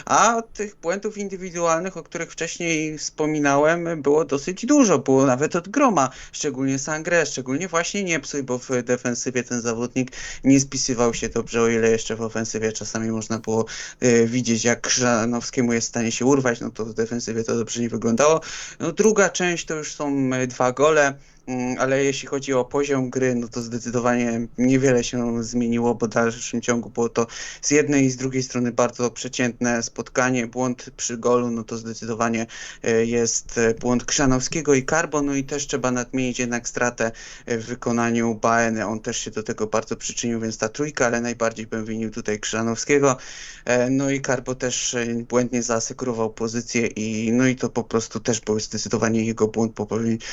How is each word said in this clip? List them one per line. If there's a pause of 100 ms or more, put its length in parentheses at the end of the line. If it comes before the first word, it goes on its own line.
a (120)
tych
błędów
indywidualnych,
o
których
wcześniej
wspominałem,
było
dosyć
dużo,
było
nawet
od
groma, (220)
szczególnie
Sangré,
szczególnie
właśnie
Niepsuj,
bo
w
defensywie
ten
zawodnik (340)
nie
spisywał
się
dobrze,
o
ile
jeszcze
w
ofensywie
czasami
można
było, (360)
e,
widzieć,
jak
Krzyżanowskiemu
jest
w
stanie
się
urwać,
no
to
w
defensywie
to
dobrze
nie
wyglądało. (400)
No,
druga
część
to
już
są,
e,
dwa
gole. (320)
Mm,
ale
jeśli
chodzi
o
poziom
gry,
no
to
zdecydowanie (120)
niewiele
się
zmieniło,
bo
w
dalszym
ciągu
było
to (360)
z
jednej
i
z
drugiej
strony
bardzo
przeciętne
spotkanie.
Błąd
przy
golu,
no
to
zdecydowanie, (360)
e,
jest,
e,
błąd
Krzanowskiego
i
Karbo,
no
i
też
trzeba
nadmienić
jednak
stratę, (340)
e,
w
wykonaniu
Baeny.
On
też
się
do
tego
bardzo
przyczynił,
więc
ta
trójka,
ale
najbardziej
bym
winił
tutaj
Krzanowskiego. (480)
E,
no
i
Karbo
też,
e,
błędnie
zaasekurował
pozycję
i,
no
i
to
po
prostu
też
był
zdecydowanie
jego
błąd,
bo
powinien, (140)